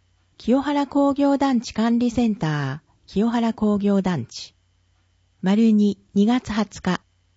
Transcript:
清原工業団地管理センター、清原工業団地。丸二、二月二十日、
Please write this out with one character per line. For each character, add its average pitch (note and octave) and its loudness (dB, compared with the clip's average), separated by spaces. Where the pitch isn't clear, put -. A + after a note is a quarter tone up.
清 C4 0
原 C#4+ -2
工 C#4 0
業 C#4 0
団 C4+ 0
地 - -10
管 A#3 0
理 A#3+ 0
セ A#3+ 0
ン G#3 -2
タ D3 -4
ー、 - -20
清 G#3+ 0
原 A#3 -2
工 G#3 0
業 G3 2
団 F3 -4
地。 - -20
丸 G#3+ 2
二、 G#3 2
二 G3+ 4
月 A#3+ -2
二 G#3 -2
十 - -20
日、 F3+ -4